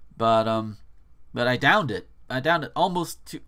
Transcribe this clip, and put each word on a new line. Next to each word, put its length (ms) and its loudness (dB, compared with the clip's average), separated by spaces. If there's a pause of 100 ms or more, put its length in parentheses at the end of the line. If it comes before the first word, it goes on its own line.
(140)
But, 320 4
um, 300 -2 (560)
but 160 0
I 80 2
downed 340 2
it. 200 -8 (180)
I 120 -4
downed 240 0
it 120 -12
almost 520 -2
to, 200 -12